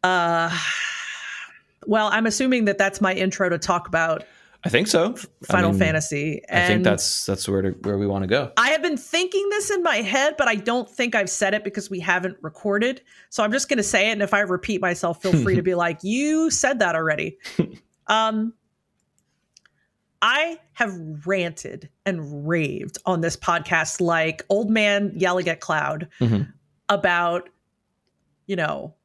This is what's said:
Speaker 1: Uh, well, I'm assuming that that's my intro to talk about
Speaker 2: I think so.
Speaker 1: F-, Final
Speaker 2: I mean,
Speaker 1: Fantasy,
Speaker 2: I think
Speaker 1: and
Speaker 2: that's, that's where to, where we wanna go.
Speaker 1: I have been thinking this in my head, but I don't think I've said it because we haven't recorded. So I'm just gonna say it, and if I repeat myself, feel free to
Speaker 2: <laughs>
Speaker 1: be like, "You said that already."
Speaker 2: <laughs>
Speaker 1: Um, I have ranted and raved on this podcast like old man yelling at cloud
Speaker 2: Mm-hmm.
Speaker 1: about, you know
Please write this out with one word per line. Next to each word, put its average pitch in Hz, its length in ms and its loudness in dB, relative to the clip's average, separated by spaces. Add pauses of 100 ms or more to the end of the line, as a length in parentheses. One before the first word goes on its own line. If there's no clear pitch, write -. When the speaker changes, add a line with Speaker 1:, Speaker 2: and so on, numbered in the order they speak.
Speaker 1:
Uh, 170 540 2 (1300)
well, 214 260 2
I'm 226 140 2
assuming 247 400 2
that 196 120 2
that's 196 220 2
my 190 140 2
intro 190 340 0
to 170 100 0
talk 175 300 0
about 165 360 0 (380)
Speaker 2:
I 180 60 -2
think 170 200 4
so. 190 260 4
Speaker 1:
F-, - 120 -14 (200)
Final 175 240 2
Speaker 2:
I - 20 4
mean, 190 80 4
Speaker 1:
Fantasy, 156 720 0
Speaker 2:
I 175 160 2
think 180 100 4
Speaker 1:
and 180 100 2
Speaker 2:
that's, - 380 0
that's 98 240 -2
where 98 140 2
to, 95 80 0
where 101 260 -2
we 101 100 2
wanna 98 200 0
go. 120 320 0
Speaker 1:
I 240 140 4
have 311 100 0
been 320 160 -2
thinking 370 500 -2
this 415 220 -2
in 381 120 -2
my 311 200 0
head, 262 340 0
but 262 120 2
I 226 80 2
don't 233 320 -2
think 240 260 -4
I've 196 160 0
said 196 240 0
it 208 100 -4
because 202 240 -8
we 196 100 -6
haven't 180 440 0
recorded. 208 580 -2 (300)
So - 120 -2
I'm 214 100 0
just 269 180 -2
gonna 240 120 2
say 202 280 2
it, - 20 0
and 208 100 -2
if 196 120 0
I 202 60 4
repeat 180 420 -2
myself, 175 400 -2
feel 190 100 2
free 151 240 4
to 180 60 2
Speaker 2:
<laughs> 180 80 2
Speaker 1:
be 180 40 0
like, 170 280 0
"You 294 480 0
said 269 300 0
that 175 140 2
already." 156 440 -2 (200)
Speaker 2:
<laughs> - 200 0 (280)
Speaker 1:
Um, 220 480 2 (1700)
I 302 380 0 (140)
have 214 200 -2 (340)
ranted 175 640 -4 (160)
and 147 420 -6
raved 160 600 -2
on 180 140 0
this 165 160 -2
podcast 170 640 0
like 165 480 0
old 202 200 0
man 202 460 2
yelling 180 340 0
at 160 120 -4
cloud 151 480 -4 (120)
Speaker 2:
Mm-hmm. 113 300 2 (380)
Speaker 1:
about, 175 600 2 (1000)
you 196 100 -4
know 151 380 -4 (100)